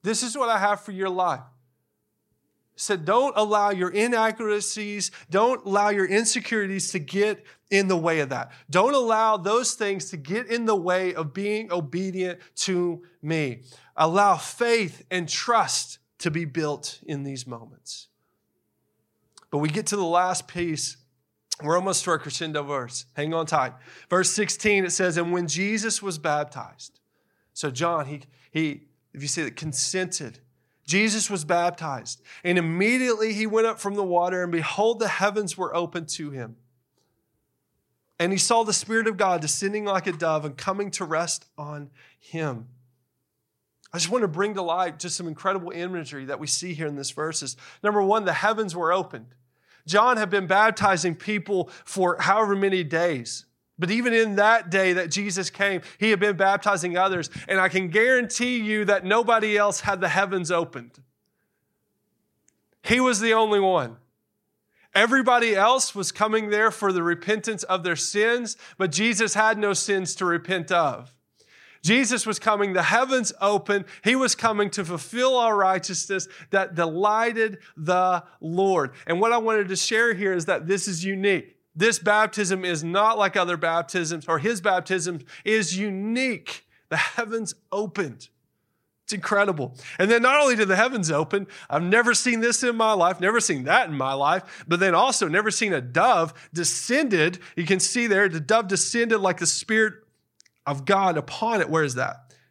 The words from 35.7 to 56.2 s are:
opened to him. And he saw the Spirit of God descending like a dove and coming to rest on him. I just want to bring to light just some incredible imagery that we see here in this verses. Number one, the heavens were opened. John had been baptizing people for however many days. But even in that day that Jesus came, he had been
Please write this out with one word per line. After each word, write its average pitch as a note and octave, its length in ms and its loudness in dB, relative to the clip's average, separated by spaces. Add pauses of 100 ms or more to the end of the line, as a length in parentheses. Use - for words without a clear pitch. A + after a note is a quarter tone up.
opened E3+ 360 -4
to D3 220 -8
him. A#2 260 -10 (1600)
And F3 140 2
he G3 40 -2
saw A3+ 260 2
the G#3+ 100 -2
Spirit A3 340 -2
of G#3+ 80 -2
God F3+ 260 0
descending G3+ 440 -4
like F#3+ 200 -2
a F#3+ 60 -2
dove D#3 320 -2
and C#3+ 140 -10
coming G3 340 -4
to F#3+ 140 -8
rest D#3+ 400 -4 (120)
on D3 340 -14 (280)
him. D3 480 -6 (1300)
I E3+ 40 -8
just E3+ 140 -2
want A#3+ 120 0
to G3+ 40 0
bring G3 280 -2
to G3 60 -6
light E3+ 380 -2
just D#3+ 160 -8
some F3 120 -8
incredible F3+ 440 -4
imagery D#3+ 540 -8
that C#3 140 -6
we D3+ 80 -10
see F3 260 -4
here D#3 140 -6
in D3 100 -6
this C#3 140 -8
verses. D3 440 -6 (260)
Number G#3 220 2
one, G3+ 220 2
the F3 80 0
heavens G#3 420 0
were E3+ 160 0
opened. D3 420 -4 (540)
John A3 300 4
had G#3+ 120 0
been F#3+ 180 0
baptizing G3 680 4
people G3+ 540 -4 (160)
for F3+ 340 0
however G3+ 360 2
many F#3+ 280 0
days. D#3+ 600 -2 (320)
But E3+ 140 -2
even A#3+ 220 0
in A3 240 2
that G#3 320 4
day F#3 240 4
that F3 180 -2
Jesus G3 380 -4
came, G3 320 -2 (160)
he G#3+ 120 2
had G3+ 100 2
been G#3 180 2